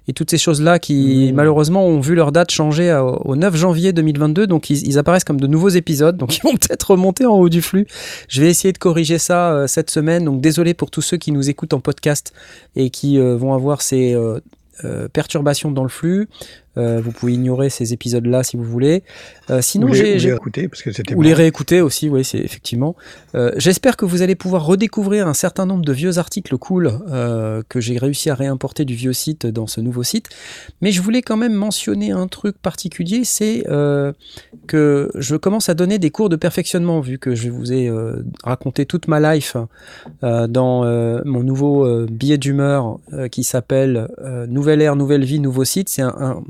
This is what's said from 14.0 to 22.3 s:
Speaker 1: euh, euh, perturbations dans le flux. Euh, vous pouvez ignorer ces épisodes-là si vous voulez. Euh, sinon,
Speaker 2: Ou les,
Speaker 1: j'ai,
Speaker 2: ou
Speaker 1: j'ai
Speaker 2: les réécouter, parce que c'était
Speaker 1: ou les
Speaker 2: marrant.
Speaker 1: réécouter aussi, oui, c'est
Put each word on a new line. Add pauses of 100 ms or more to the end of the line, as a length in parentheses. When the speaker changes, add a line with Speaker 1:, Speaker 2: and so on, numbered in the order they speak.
Speaker 1:
euh, (460)
euh,
perturbations
dans
le
flux. (480)
Euh,
vous
pouvez
ignorer
ces
épisodes-là
si
vous
voulez. (480)
Euh,
sinon,
Speaker 2:
Ou
les,
Speaker 1:
j'ai,
Speaker 2:
ou
Speaker 1:
j'ai
Speaker 2:
les
réécouter,
parce
que
c'était
Speaker 1:
ou
les
Speaker 2:
marrant.
Speaker 1:
réécouter
aussi,
oui,
c'est